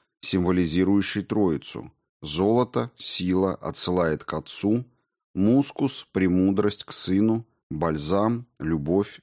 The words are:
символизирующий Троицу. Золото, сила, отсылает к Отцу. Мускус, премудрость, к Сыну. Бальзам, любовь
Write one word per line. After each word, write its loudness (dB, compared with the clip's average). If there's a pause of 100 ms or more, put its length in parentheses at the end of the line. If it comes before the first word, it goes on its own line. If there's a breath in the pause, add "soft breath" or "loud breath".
(220)
символизирующий 2
Троицу. -2 (320)
Золото, 0
сила, 0
отсылает -2
к -8
Отцу. -2 (520)
Мускус, 0
премудрость, 2
к -16
Сыну. 0 (240)
Бальзам, -2 (100)
любовь -2